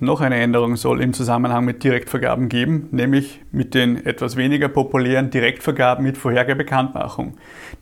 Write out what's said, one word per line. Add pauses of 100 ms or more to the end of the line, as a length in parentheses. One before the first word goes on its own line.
noch
eine
Änderung
soll
im
Zusammenhang
mit
Direktvergaben
geben,
nämlich (120)
mit
den
etwas
weniger
populären
Direktvergaben
mit
Vorhergabebekanntmachung, (480)